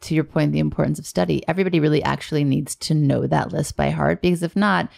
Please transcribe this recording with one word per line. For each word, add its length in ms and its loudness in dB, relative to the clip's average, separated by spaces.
to 140 -6
your 80 2
point, 280 0
the 80 0
importance 400 0
of 80 -14
study. 400 0
Everybody 320 0
really 240 2
actually 400 -2
needs 320 0
to 180 -4
know 320 2
that 260 0
list 240 -4
by 140 0
heart, 320 0
because 220 0
if 120 -6
not, 420 0